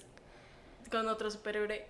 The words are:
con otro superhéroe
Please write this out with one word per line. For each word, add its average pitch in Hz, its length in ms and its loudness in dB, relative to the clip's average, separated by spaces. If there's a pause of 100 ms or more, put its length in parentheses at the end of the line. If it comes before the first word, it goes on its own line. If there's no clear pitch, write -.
(880)
con 226 200 4
otro 220 200 4
superhéroe 208 600 0